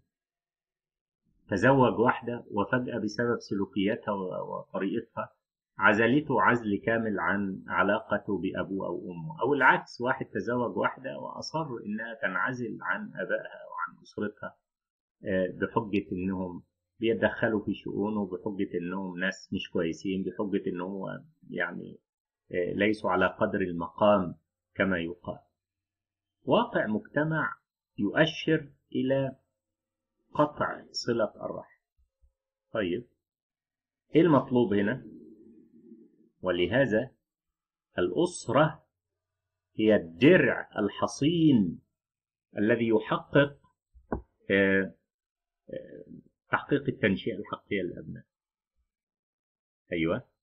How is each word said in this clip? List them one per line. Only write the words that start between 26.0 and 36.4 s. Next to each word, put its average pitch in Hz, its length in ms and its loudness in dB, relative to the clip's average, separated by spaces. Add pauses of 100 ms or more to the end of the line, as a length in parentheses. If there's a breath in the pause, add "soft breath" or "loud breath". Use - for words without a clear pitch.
واقع 160 420 2
مجتمع 147 760 -2 (360)
يؤشر 151 720 0 (200)
إلى 135 440 0 (960)
قطع - 560 -2
صلة 117 420 -2 (120)
الرحم. - 360 -12 (920)
طيب، 98 340 -2 (1080)
إيه 156 80 8
المطلوب 123 520 6
هنا؟ 127 320 0 (1400)